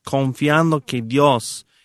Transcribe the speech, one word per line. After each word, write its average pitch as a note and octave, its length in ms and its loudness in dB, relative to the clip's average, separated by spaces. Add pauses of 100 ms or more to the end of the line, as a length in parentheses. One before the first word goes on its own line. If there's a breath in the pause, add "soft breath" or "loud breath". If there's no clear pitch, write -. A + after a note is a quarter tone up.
confiando D3 800 0
que B2 160 -6
Dios B2+ 640 0 (180)